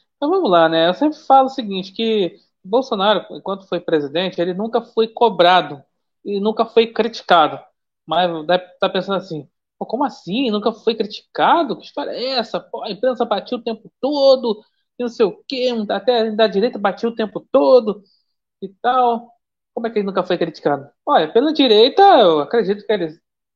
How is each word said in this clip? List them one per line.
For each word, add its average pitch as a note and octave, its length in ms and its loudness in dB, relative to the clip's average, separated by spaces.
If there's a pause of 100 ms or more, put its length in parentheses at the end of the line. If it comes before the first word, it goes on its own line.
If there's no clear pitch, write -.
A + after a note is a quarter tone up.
(180)
Então D4 120 -2
vamos F4 200 0
lá, E3 200 4
né? E3 200 2
Eu F3+ 60 0
sempre D4+ 240 -2
falo C4+ 280 4
o - 20 -4
seguinte, G3 440 -8
que G#3+ 460 -2 (240)
Bolsonaro, G#3 640 0 (120)
enquanto F#3+ 300 -10
foi F3 120 -4
presidente, E3 640 -4
ele F3+ 120 -4
nunca A3+ 280 -4
foi A3+ 260 -2
cobrado F3 760 2 (420)
e G3+ 140 -4
nunca A3 260 -2
foi A3+ 280 2
criticado. E3+ 720 0 (420)
Mas E3 420 -2
deve F3+ 180 0 (140)
tá F#3+ 100 -2
pensando G3 280 -4
assim, D#3+ 320 -10 (280)
"Pô, G3 80 -10
como C4 180 -6
assim? B3 480 -6
Nunca G#3 220 -2
foi A3+ 220 -4
criticado? A3 840 -2
Que - 80 -20
história - 260 -12
é B3+ 280 -6
essa? G#3+ 200 -6
Pô, - 240 -14
a G#3+ 80 -10
imprensa A#3 340 -4
batia G#3+ 320 -6
o A#3+ 60 -12
tempo A3+ 280 -10 (100)
todo, C4 600 0 (360)
e A#3+ 40 -6
não B3 60 -6
sei A#3+ 160 0
o - 220 -6
quê, B3+ 220 -4 (200)
até A3+ 420 0
da G#3+ 160 2
direita G#3 320 -2
batia G3+ 300 -4
o A#3 60 -14
tempo A3 260 -6 (100)
todo A#3+ 520 4 (580)
e F#3+ 80 -12 (120)
tal. A#3+ 500 0 (420)
Como A#3 140 -8
é A3+ 40 -6
que G#3+ 80 -2
ele G3 80 -2
nunca F#3 160 -4
foi F3+ 140 -4
criticado?" D#3 520 -4 (160)
Olha, F#3+ 260 2
pela C#4+ 220 0
direita, B3+ 480 4
eu A#3+ 400 6
acredito G3+ 440 -2
que A3 80 -2
ele E3 260 -6 (360)